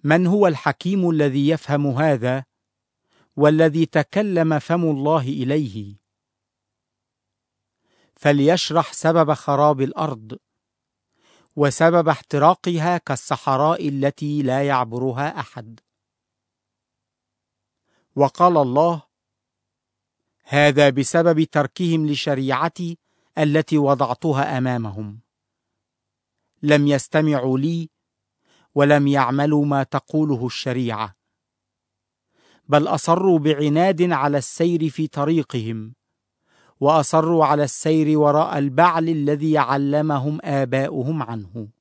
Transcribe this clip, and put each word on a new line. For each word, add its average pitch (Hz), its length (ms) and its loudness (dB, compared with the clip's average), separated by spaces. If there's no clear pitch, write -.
من 170 220 2
هو 202 200 2
الحكيم 175 640 -2
الذي 143 380 0
يفهم 147 380 -2
هذا، 131 580 -2
والذي 156 500 4
تكلم 165 720 0
فم 170 260 -2
الله 151 360 0
إليه؟ 123 760 -6
فليشرح 151 760 2
سبب 160 400 2
خراب 143 480 0
الأرض، 127 580 -6
وسبب 165 520 2
احتراقها 165 920 0
كالصحراء 147 880 -2
التي 143 540 -4
لا 135 240 -2
يعبرها 127 760 -4
أحد. 113 400 -16
وقال 170 400 4
الله: 147 460 0
هذا 143 460 4
بسبب 160 520 2
تركهم 156 640 -2
لشريعتي 147 920 -4
التي 151 400 0
وضعتها 139 800 0
أمامهم. 110 640 -6
لم 147 240 4
يستمعوا 139 720 0
لي، 165 320 -4
ولم 143 320 4
يعملوا 139 600 2
ما 139 160 0
تقوله 139 640 -4
الشريعة، 117 680 -6
بل 147 200 2
أصروا 175 500 2
بعناد 156 640 0
على 147 360 0
السير 165 500 -2
في 156 180 -4
طريقهم، 127 880 -4
وأصروا 156 640 2
على 147 200 2
السير 156 540 0
وراء 151 400 2
البعل 160 500 2
الذي 151 500 -2
علمهم 143 840 -2
آباؤهم 135 800 -4
عنه. 107 460 -12